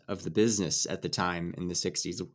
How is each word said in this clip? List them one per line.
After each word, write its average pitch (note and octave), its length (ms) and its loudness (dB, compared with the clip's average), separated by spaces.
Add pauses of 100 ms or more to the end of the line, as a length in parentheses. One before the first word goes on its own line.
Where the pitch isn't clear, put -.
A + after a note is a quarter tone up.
of G2 140 -4
the E2+ 80 -4
business G#2 580 4
at F#2 140 -4
the E2+ 80 -2
time F2 480 0
in F2 100 -2
the F2 60 -2
sixties. F2 480 -2 (120)